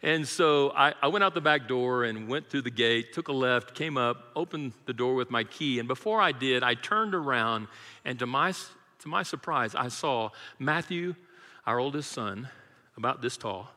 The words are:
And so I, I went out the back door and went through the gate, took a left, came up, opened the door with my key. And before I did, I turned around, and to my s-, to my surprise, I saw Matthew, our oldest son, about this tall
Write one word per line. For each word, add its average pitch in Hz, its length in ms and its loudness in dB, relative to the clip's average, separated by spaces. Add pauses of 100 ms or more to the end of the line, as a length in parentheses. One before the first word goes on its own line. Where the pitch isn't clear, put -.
And 156 240 2
so 147 440 4
I, 143 320 4
I 139 60 4
went 196 140 2
out 190 120 4
the 170 80 -2
back 143 260 2
door 123 360 2
and 110 240 -4
went 147 200 -4
through 139 140 -2
the 120 80 -4
gate, 117 420 2
took - 160 -6
a 143 40 -2
left, 127 420 2
came 151 240 -4
up, 120 180 2 (180)
opened 151 380 -4 (140)
the 127 80 -4
door 123 200 2
with 123 160 0
my 117 140 0
key. 127 340 -2
And 117 80 -4
before 214 340 0
I 175 120 4
did, 127 300 2
I 123 120 4
turned 208 400 -2
around, 117 540 0 (380)
and 127 140 -6
to 123 60 0
my 143 240 2
s-, - 200 -10 (300)
to - 80 -16
my 180 140 0
surprise, 135 520 -2
I 123 140 -2
saw 120 420 0 (280)
Matthew, 170 560 -2 (520)
our 117 120 0
oldest 143 320 -4
son, 107 380 -6 (480)
about 127 240 -2
this 131 160 -4
tall 95 400 -8